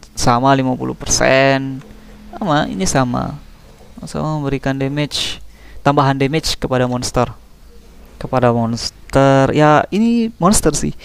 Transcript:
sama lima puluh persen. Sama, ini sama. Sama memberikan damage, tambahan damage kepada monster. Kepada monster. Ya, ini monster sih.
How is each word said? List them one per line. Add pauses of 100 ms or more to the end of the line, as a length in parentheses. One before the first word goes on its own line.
(140)
sama
lima
puluh
persen. (560)
Sama,
ini
sama. (640)
Sama
memberikan
damage, (400)
tambahan
damage
kepada
monster. (880)
Kepada
monster.
Ya,
ini
monster
sih. (140)